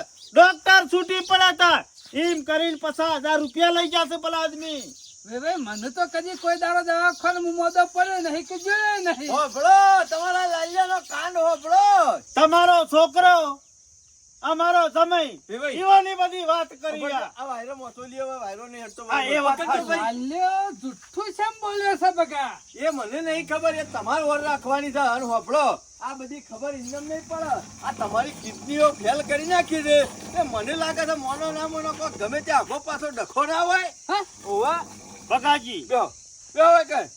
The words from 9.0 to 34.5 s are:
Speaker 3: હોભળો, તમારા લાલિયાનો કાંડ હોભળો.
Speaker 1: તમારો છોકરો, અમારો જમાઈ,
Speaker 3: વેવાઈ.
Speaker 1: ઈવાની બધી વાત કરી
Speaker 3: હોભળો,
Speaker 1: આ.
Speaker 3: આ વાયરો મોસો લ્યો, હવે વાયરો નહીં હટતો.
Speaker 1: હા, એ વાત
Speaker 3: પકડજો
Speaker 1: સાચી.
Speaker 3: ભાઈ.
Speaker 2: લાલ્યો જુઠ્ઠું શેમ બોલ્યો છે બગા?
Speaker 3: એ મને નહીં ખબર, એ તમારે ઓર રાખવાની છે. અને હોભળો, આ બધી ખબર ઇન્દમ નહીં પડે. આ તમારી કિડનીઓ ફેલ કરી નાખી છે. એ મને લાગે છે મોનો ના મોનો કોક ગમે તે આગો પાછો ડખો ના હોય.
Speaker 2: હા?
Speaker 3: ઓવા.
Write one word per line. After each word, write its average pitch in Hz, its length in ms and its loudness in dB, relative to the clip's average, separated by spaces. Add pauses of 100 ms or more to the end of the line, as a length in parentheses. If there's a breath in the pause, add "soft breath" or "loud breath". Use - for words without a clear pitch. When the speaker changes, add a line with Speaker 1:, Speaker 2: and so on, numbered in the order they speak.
Speaker 3:
હોભળો, 330 800 6
તમારા 359 380 0
લાલિયાનો 349 540 0
કાંડ 349 360 -6
હોભળો. 330 840 4 (160)
Speaker 1:
તમારો 339 500 6
છોકરો, 320 720 4 (840)
અમારો 330 460 2
જમાઈ, 320 500 0 (100)
Speaker 3:
વેવાઈ. 254 260 -6
Speaker 1:
ઈવાની 381 400 4
બધી 359 300 -2
વાત 330 220 0
કરી 302 340 -10
Speaker 3:
હોભળો, 285 140 -4
Speaker 1:
આ. 226 220 -6
Speaker 3:
આ 262 80 -12
વાયરો 254 300 -10
મોસો 247 260 -16
લ્યો, 262 260 -10
હવે 262 120 -10
વાયરો 214 280 -12
નહીં 240 180 -16
હટતો. 233 200 -18
Speaker 1:
હા, 262 180 0
એ 277 140 0
વાત 277 200 2
Speaker 3:
પકડજો 320 140 -4
Speaker 1:
સાચી. 339 160 -2
Speaker 3:
ભાઈ. 330 120 -2
Speaker 2:
લાલ્યો 349 720 -2
જુઠ્ઠું 269 600 -12
શેમ 427 300 -4
બોલ્યો 403 340 -2
છે 359 160 0
બગા? 294 480 -4 (160)
Speaker 3:
એ 269 140 -4
મને 269 320 -6
નહીં 320 260 -4
ખબર, 311 280 -2
એ 311 80 -6
તમારે 269 400 -4
ઓર 294 180 0
રાખવાની 285 500 -4
છે. 262 80 -2
અને 254 260 0
હોભળો, 240 540 0 (220)
આ 262 120 -10
બધી 262 260 -14
ખબર 247 340 -12
ઇન્દમ 269 340 -12
નહીં 320 200 -10
પડે. 320 340 -4 (220)
આ - 80 -6
તમારી 226 400 -4
કિડનીઓ 285 600 -2
ફેલ 247 300 -2
કરી 285 240 -4
નાખી 349 380 0
છે. 294 160 6 (340)
એ 349 100 0
મને 240 300 -6
લાગે 320 320 -4
છે 320 80 -2
મોનો 294 380 -6
ના 311 160 -6
મોનો 311 260 -6
કોક 311 240 -8
ગમે 233 240 -6
તે 302 100 -6
આગો 262 280 0
પાછો 294 300 -8
ડખો 254 360 -2
ના 320 140 -2
હોય. 349 340 0 (160)
Speaker 2:
હા? 392 160 -2 (200)
Speaker 3:
ઓવા. 339 400 0 (420)